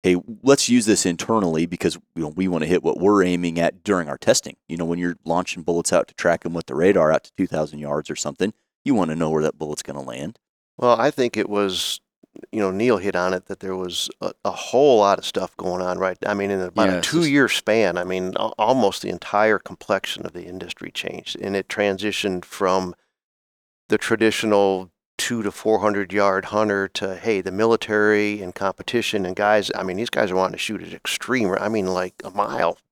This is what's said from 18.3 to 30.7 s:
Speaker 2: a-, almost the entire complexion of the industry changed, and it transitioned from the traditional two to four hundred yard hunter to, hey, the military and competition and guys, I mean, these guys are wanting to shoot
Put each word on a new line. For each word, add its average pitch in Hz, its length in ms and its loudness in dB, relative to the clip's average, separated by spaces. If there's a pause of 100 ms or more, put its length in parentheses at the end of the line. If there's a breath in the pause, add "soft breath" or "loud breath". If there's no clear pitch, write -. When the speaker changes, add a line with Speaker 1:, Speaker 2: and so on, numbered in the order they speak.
Speaker 2:
a-, 110 200 -2
almost 110 440 2
the 101 80 -6
entire 104 500 2
complexion - 680 -4
of 85 60 -10
the 87 140 -12
industry 90 460 -12
changed, - 500 -10
and 98 160 -4
it 95 100 -4
transitioned 98 800 -2
from 92 500 0 (920)
the 110 80 2
traditional 101 960 2 (260)
two 117 260 -4
to 98 80 -2
four 110 280 0
hundred 101 340 0
yard 98 320 2
hunter 104 420 0
to, 98 300 -6
hey, 104 240 0
the 95 100 -6
military 107 920 2
and 90 140 -10
competition 98 720 -2
and 92 100 -6
guys, 104 400 2
I 95 80 -6
mean, 92 140 -6
these 120 140 -6
guys 104 200 0
are 92 40 -2
wanting 92 180 2
to - 60 -10
shoot 98 220 -6